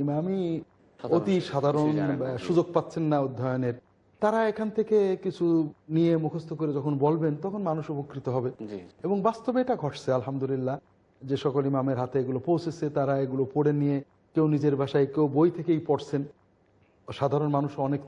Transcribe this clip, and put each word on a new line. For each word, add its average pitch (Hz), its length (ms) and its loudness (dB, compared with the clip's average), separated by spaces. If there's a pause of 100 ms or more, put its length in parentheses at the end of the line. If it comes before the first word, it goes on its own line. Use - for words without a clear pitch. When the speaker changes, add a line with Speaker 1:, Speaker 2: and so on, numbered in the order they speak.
Speaker 1:
ইমামই 165 600 -2 (420)
Speaker 2:
সাধারণ 170 200 2
Speaker 1:
অতি 196 80 0
Speaker 2:
মানুষ 180 200 0
Speaker 1:
সাধারণ, 143 280 2
Speaker 2:
কিছুই 151 180 2
জানে 143 200 0
না, 127 80 -4
Speaker 1:
আহ, 127 120 -4
Speaker 2:
জি। - 80 -8
Speaker 1:
সুযোগ 170 280 2
পাচ্ছেন 165 300 -2
না 151 180 2
অধ্যয়নের, 127 540 -2 (460)
তারা 220 280 2
এখান 214 220 -4
থেকে 208 520 2
কিছু 165 500 0 (160)
নিয়ে 165 280 4
মুখস্থ 156 360 -4
করে 151 200 -2
যখন 143 260 -2
বলবেন, 156 440 2
তখন 196 200 -4
মানুষ 160 280 -2
উপকৃত 139 380 -8
হবে। 123 220 -2 (180)
Speaker 2:
জি। 98 120 -10 (220)
Speaker 1:
এবং 190 200 0
বাস্তবে 226 380 0
এটা 247 160 0
ঘটছে, 139 360 -4
আলহামদুলিল্লাহ। 131 640 -2 (460)
যে 135 120 -2
সকল 139 300 0
ইমামের 135 320 0
হাতে 127 200 -2
এগুলো 127 200 -2
পৌঁছেছে, 160 520 -2
তারা 139 280 0
এগুলো 131 360 0
পড়ে 147 180 4
নিয়ে 143 300 2 (320)
কেউ 156 140 4
নিজের 147 280 4
বাসায়, 139 300 2
কেউ 147 220 2
বই 156 220 4
থেকেই 165 280 0
পড়ছেন। 143 460 -2 (880)
সাধারণ 143 360 0
মানুষ 143 300 0
অনেক 143 300 -2